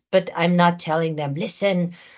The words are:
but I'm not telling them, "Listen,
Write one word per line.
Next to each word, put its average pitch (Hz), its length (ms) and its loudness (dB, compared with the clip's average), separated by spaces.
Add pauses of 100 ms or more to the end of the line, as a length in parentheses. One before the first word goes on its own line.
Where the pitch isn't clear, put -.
(120)
but 185 240 2
I'm 175 200 2
not 175 240 4
telling 160 360 -2
them, 143 200 -6
"Listen, 185 580 -2 (240)